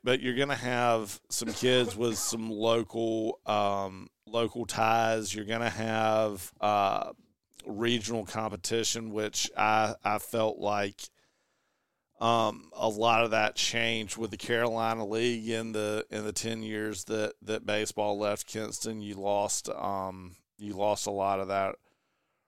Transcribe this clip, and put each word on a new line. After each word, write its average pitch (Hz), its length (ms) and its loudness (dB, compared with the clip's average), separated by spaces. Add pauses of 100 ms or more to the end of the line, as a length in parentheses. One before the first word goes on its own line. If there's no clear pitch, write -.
but 127 160 4
you're 127 160 -2
gonna 139 200 0
have 120 640 0 (100)
some 113 240 -4
kids 123 420 4
with 113 220 0
some 110 340 -4
local, 113 920 0
um, 98 640 0 (180)
local 117 380 0
ties. 113 680 2
You're 107 120 -6
gonna 113 240 0
have, 110 880 0
uh, 104 520 2 (540)
regional 113 600 -2
competition, 110 840 -2
which 107 460 -2
I, 107 460 4
I 104 160 0
felt 110 400 0
like, 101 420 0 (1160)
um, 113 540 2
a - 140 0
lot 113 360 4
of 110 80 0
that 107 240 2
changed 113 600 -2
with 113 140 -4
the 107 80 -10
Carolina 113 680 0
League 113 440 0
in 113 220 -2
the, 107 400 -2
in 107 120 -6
the 107 100 -4
ten 113 280 -4
years 107 440 -6
that, 107 360 -2
that 107 240 -4
baseball 104 540 0
left 104 260 0
Kinston. 110 560 -6
You 104 140 -8
lost, 101 540 0
um, 95 680 -6 (240)
you 104 160 -8
lost 104 320 0
a 104 40 -2
lot 98 280 0
of 95 80 -4
that 98 280 0 (720)